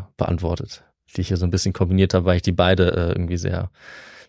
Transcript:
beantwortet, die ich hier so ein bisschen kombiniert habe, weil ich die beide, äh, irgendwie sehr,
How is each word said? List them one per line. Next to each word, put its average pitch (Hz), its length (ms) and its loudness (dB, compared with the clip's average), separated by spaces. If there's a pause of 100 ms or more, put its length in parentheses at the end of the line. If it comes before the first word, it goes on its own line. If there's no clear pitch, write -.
(160)
beantwortet, - 680 -4 (320)
die 92 60 -4
ich - 60 -4
hier 95 80 0
so 87 100 0
ein 85 40 0
bisschen 92 220 -2
kombiniert 95 400 2
habe, 90 140 2
weil 90 100 4
ich 87 60 0
die - 100 0
beide, 90 400 4
äh, 85 200 -2
irgendwie 87 260 -4
sehr, 92 320 -4 (580)